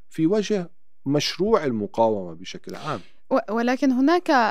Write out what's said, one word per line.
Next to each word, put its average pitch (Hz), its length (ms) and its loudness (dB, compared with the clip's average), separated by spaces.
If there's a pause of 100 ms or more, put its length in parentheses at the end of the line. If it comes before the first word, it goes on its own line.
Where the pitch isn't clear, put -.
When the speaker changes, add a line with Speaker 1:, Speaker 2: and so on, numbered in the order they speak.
Speaker 1:
في 160 180 0
وجه 196 440 0 (360)
مشروع 160 580 2
المقاومة 107 720 0
بشكل 90 400 -12
عام. 123 260 -8 (300)
Speaker 2:
و-، 254 220 0
ولكن 247 380 2
هناك 302 400 4 (200)